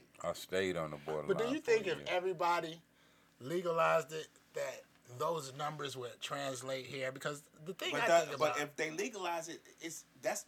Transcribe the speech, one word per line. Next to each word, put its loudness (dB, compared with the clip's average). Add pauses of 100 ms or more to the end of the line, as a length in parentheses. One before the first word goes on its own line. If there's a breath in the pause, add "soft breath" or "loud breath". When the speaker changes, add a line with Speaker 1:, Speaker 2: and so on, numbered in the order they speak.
(220)
Speaker 1:
I 0
stayed 0
on -2
the -6
borderline -2 (100)
Speaker 2:
But 0
do 0
you -2
Speaker 1:
for -4
Speaker 2:
think 4
Speaker 1:
a 0
Speaker 2:
if 0
Speaker 1:
year. -8
Speaker 2:
everybody 0 (600 soft breath)
legalized 4
it, -8 (260)
that -4 (360)
those -2
numbers -4
would -8
translate -4
here? -2
Because -4 (240)
the -6
thing -2
Speaker 3:
But 2
Speaker 2:
I 4
Speaker 3:
that, 8
Speaker 2:
think -4
Speaker 3:
but 6
Speaker 2:
about 0
Speaker 3:
if -4
they 0
legalize -2
it, -10 (200)
it's, -8 (180)
that's 0